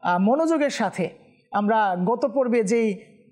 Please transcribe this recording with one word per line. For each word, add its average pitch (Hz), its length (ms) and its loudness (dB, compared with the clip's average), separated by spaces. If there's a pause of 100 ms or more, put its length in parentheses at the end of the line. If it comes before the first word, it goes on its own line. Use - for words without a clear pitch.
আহ, 180 160 0
মনোযোগের 285 520 2
সাথে 190 400 -4 (420)
আমরা 208 520 0
গত 240 220 0
পর্বে 240 380 0
যেই 220 340 0 (340)